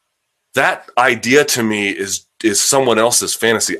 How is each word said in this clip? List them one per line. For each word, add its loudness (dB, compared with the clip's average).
That -2
idea 2
to -2
me -2
is, -6
is 0
someone 2
else's 0
fantasy. 0